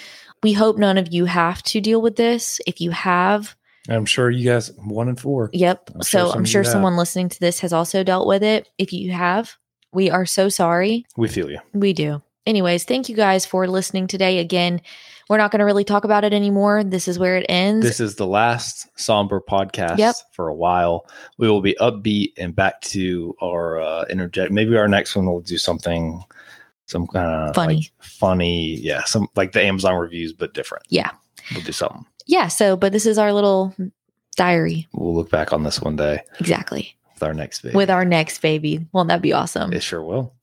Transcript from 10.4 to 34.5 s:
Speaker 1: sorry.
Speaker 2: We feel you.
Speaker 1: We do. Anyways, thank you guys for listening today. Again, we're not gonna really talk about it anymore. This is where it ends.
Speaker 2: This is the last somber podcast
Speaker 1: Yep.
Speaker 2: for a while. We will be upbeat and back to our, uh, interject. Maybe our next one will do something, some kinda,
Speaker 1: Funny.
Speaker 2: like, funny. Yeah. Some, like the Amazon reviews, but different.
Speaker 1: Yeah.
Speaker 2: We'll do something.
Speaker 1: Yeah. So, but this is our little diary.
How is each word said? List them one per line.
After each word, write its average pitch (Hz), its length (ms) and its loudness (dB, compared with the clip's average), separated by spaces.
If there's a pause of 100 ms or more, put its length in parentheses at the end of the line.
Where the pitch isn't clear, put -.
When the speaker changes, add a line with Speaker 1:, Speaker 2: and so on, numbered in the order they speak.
Speaker 1:
sorry. 190 560 0 (120)
Speaker 2:
We 113 120 0
feel 82 220 -4
you. 73 80 -12 (140)
Speaker 1:
We 185 200 2
do. 147 300 -4 (240)
Anyways, 180 380 2
thank 254 240 -2
you 233 80 -10
guys 190 300 2
for 185 220 0
listening 190 380 -2
today. 185 320 0
Again, 175 420 0 (480)
we're 208 100 2
not 208 120 4
gonna 208 140 4
really 202 200 4
talk 202 200 0
about 208 200 2
it 208 80 2
anymore. 202 520 2
This 185 240 -4
is 175 100 -2
where 185 180 2
it 180 120 -2
ends. 202 380 2
Speaker 2:
This - 140 0
is 104 160 -2
the 101 100 -2
last 113 640 0 (100)
somber 101 420 0
podcast 95 580 -2
Speaker 1:
Yep. 226 160 4 (180)
Speaker 2:
for 85 160 -6
a 76 60 -4
while. 85 520 2 (320)
We 117 100 2
will 104 120 4
be 98 200 2
upbeat 104 580 0
and 87 160 -8
back 95 280 2
to 90 600 -4
our, 85 380 -2
uh, 80 300 -4
interject. 92 420 -2
Maybe 110 240 2
our 107 120 4
next 101 280 2
one 95 100 2
will 87 140 0
do 87 180 -6
something, 85 640 -4 (640)
some 87 200 -4
kinda, 80 480 -2
Speaker 1:
Funny. 80 220 2
Speaker 2:
like, 78 240 -4
funny. 87 800 0
Yeah. 71 240 -4
Some, 104 320 -2
like 92 160 -2
the 98 100 2
Amazon 95 340 2
reviews, 85 360 -6
but - 220 -8
different. - 340 -10
Speaker 1:
Yeah. - 220 0 (440)
Speaker 2:
We'll 95 100 -10
do 80 80 -10
something. - 320 -6 (220)
Speaker 1:
Yeah. 302 220 2
So, 190 280 2
but 196 160 2
this 214 140 0
is 214 120 2
our 208 140 2
little 196 420 2 (640)
diary. 165 560 0